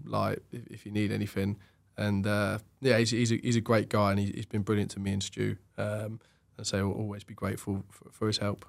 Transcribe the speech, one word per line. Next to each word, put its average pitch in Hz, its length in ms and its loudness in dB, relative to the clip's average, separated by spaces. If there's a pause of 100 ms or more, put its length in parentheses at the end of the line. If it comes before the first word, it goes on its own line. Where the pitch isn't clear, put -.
Like, 104 360 -2 (120)
if, 120 160 -12
if - 180 -16
you 104 60 -10
need 104 200 2
anything, 104 440 -2 (420)
and, 101 280 2
uh, 104 320 2 (220)
yeah, 131 180 6
he's, 113 120 4
he's 117 220 2
a, 113 100 4
he's 120 140 2
a 113 40 4
great 110 280 2
guy, 101 240 4
and 101 80 4
he, 101 60 2
he's 107 200 -4
been 107 160 -2
brilliant 104 300 0
to 98 80 -8
me 98 120 -2
and 98 100 0
Stu. 104 340 -4 (200)
Um, 107 440 -4 (360)
and 104 100 -8
so 98 220 2
we'll 95 80 0
always 101 280 -6
be 107 100 -16
grateful 98 560 -2
for, - 200 -20
for - 180 -2
his 107 100 2
help. 101 300 -2